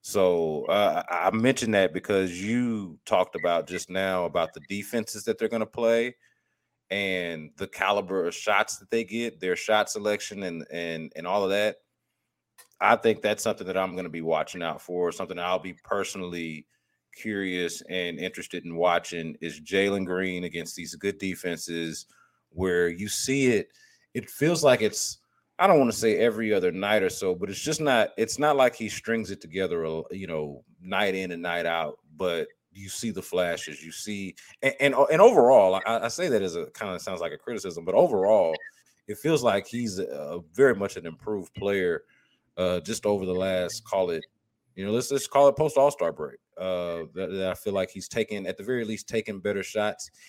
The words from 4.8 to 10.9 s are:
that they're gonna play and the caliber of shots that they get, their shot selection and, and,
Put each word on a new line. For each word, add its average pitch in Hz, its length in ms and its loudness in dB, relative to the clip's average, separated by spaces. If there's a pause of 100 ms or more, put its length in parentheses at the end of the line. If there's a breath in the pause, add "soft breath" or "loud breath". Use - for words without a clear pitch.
that 110 160 -2
they're 113 80 -2
gonna 113 180 -2
play 117 520 0 (720)
and 90 680 -4
the 98 100 -6
caliber 95 580 0
of 87 80 -4
shots 104 440 0
that - 120 -14
they 117 140 0
get, 113 340 -6
their 90 160 0
shot 107 340 2
selection 104 540 -4
and, 85 300 -8
and, 82 420 -8